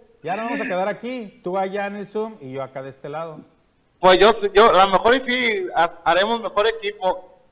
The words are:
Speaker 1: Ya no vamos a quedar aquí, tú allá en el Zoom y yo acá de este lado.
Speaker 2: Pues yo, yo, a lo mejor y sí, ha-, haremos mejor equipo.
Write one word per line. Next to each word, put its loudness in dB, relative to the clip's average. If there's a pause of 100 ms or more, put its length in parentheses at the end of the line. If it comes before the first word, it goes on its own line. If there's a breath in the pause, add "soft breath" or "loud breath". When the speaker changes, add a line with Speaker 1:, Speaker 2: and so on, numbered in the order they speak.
(220)
Speaker 1:
Ya -6
no -8
vamos -6
a -6
quedar -4
aquí, -10
tú -6
allá -4
en -10
el -12
Zoom -8
y -14
yo -8
acá -12
de -14
este -18
lado. -12 (600)
Speaker 2:
Pues 6
yo, 6 (220)
yo, 6
a 6
lo 0
mejor 4
y 0
sí, -2
ha-, -2
haremos 0
mejor -2
equipo. -6